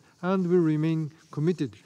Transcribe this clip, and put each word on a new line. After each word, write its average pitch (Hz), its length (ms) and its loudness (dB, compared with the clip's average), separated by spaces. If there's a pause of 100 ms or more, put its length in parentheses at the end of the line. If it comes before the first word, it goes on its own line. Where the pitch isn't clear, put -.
(200)
and 185 260 0
will 175 120 4
remain 160 520 0 (200)
committed 151 560 -2